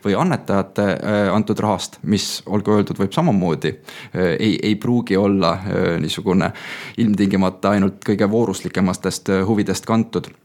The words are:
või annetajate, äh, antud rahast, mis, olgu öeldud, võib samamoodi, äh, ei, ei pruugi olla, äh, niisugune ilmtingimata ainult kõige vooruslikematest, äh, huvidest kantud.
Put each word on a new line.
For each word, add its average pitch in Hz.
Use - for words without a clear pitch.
või 101
annetajate, 104
äh, 104
antud 104
rahast, 98
mis, 95
olgu 101
öeldud, 98
võib 98
samamoodi, 90
äh, -
ei, 107
ei 107
pruugi 117
olla, 95
äh, 92
niisugune 87
ilmtingimata 98
ainult 98
kõige 101
vooruslikematest, 95
äh, 95
huvidest 98
kantud. 110